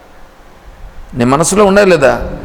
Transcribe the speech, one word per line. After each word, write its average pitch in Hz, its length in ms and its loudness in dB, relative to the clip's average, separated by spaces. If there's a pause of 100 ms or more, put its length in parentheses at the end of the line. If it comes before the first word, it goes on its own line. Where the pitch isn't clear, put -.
(1160)
నీ 120 100 -2
మనస్సులో 160 400 0
ఉండాలి 196 260 4
లేదా? 135 400 0 (140)